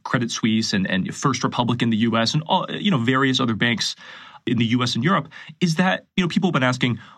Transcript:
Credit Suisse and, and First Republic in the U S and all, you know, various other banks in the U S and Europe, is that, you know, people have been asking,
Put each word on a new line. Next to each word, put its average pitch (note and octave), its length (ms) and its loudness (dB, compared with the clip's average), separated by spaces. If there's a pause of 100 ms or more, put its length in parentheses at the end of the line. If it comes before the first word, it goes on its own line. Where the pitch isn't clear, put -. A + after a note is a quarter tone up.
Credit A#2+ 280 -2
Suisse A2 420 0
and, F#2+ 160 0
and F#2 240 -2
First C3 300 0
Republic B2 400 0
in A#2 80 2
the A2+ 60 2
U A2+ 200 2
S A2+ 160 2
and D#3 140 0
all, F#3 240 0
you - 180 -2
know, E3+ 80 2
various C3 420 2
other A#2+ 140 0
banks A2+ 420 -2 (520)
in A2+ 100 0
the A#2 80 2
U A#2+ 160 2
S B2+ 140 -2
and A#2 80 -2
Europe, D3+ 240 0 (320)
is E3 160 2
that, F#3 320 0 (100)
you F#3 60 2
know, F3 40 0
people F#3 200 0
have E3 60 0
been C#3 100 2
asking, B2+ 340 0 (200)